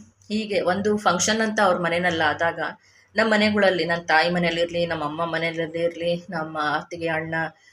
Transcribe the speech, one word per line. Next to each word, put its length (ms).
ಹೀಗೆ 320
ಒಂದು 360
ಫಂಕ್ಷನ್ 440
ಅಂತ 220
ಅವ್ರ 140
ಮನೆಯಲ್ಲಿ 460
ಆದಾಗ 360
ನಮ್ಮ 180
ಮನೆಗಳಲ್ಲಿ, 520
ನನ್ನ 160
ತಾಯಿ 280
ಮನೆಯಲ್ಲಿರಲಿ, 560
ನಮ್ಮ 180
ಅಮ್ಮ 220
ಮನೆಯಲ್ಲಿರಲಿ, 1040
ನಮ್ಮ 300
ಅತ್ತಿಗೆ, 480
ಅಣ್ಣ, 280